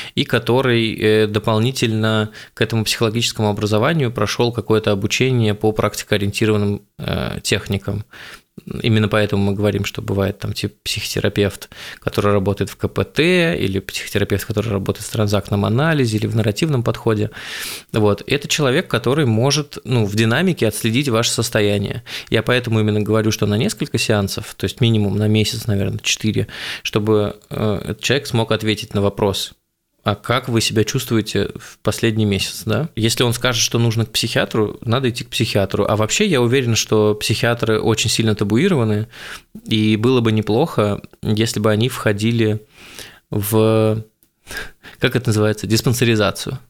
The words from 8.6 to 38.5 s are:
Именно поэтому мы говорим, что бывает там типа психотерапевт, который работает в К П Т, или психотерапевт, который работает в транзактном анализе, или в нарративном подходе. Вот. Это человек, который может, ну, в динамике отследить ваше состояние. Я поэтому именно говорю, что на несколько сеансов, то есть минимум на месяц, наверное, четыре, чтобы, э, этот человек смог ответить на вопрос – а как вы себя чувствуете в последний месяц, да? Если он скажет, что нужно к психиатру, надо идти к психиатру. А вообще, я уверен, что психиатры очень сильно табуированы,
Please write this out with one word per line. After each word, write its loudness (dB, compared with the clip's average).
Именно 2
поэтому 2
мы 0
говорим, 0
что -8
бывает -2
там -6
типа -6
психотерапевт, -2
который 0
работает 0
в -16
К -2
П -2
Т, 2
или 0
психотерапевт, -4
который -2
работает -4
в -12
транзактном 0
анализе, 2
или 0
в -2
нарративном 0
подходе. 0
Вот. 2
Это -2
человек, 0
который 2
может, 2
ну, 2
в -2
динамике 2
отследить 0
ваше 2
состояние. 0
Я 2
поэтому 0
именно 2
говорю, 2
что 0
на 2
несколько -2
сеансов, 0
то -8
есть -2
минимум 4
на 2
месяц, 0
наверное, 0
четыре, -2
чтобы, 0
э, -2
этот -6
человек -2
смог -2
ответить -2
на 0
вопрос – 0
а 0
как -2
вы 2
себя 2
чувствуете -2
в -18
последний 0
месяц, -2
да? -2
Если 2
он 2
скажет, 0
что 0
нужно 2
к -14
психиатру, -2
надо 0
идти -6
к -14
психиатру. 0
А 2
вообще, 2
я 2
уверен, 2
что 2
психиатры 0
очень 0
сильно 2
табуированы, 2